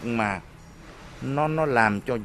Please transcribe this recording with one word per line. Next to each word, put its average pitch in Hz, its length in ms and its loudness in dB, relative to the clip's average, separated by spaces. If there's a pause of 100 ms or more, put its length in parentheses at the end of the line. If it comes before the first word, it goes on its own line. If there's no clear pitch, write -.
mà 110 360 0 (840)
nó, 139 260 0
nó 156 180 0
làm 110 360 4
cho 123 240 -2